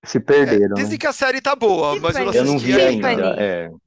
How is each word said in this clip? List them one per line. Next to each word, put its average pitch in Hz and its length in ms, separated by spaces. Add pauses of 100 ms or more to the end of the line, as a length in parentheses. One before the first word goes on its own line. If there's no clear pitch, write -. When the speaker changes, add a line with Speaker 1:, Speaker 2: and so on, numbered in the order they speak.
Speaker 1:
Se - 160 (260)
Speaker 2:
É, 117 120
Speaker 1:
perderam, 101 160
Speaker 2:
dizem 107 240
Speaker 1:
né? - 0
Speaker 2:
que 311 80
a 277 60
série 262 280
tá 277 160
boa, 165 400
mas 165 220
eu - 60
não - 60
Speaker 3:
Tiffany. 226 60
Speaker 1:
Eu 175 80
não 277 140
Speaker 2:
assisti - 0
Speaker 1:
vi 254 220
Speaker 2:
ainda. 247 400
Speaker 1:
ainda, - 140
Speaker 3:
Tiffany. - 80
Speaker 1:
é. 180 280 (160)